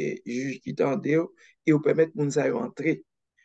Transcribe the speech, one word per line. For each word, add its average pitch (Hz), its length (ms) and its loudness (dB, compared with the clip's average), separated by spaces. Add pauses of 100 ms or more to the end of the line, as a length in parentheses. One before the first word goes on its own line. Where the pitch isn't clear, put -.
(240)
jij 127 400 -6
ki 151 160 -8
tande 135 320 0
yo, 165 180 0 (360)
e 160 80 6
yo 147 100 4
pèmèt 160 320 2
moun 147 160 0
sa 139 160 0
yo 135 160 0
antre. 151 380 -4 (440)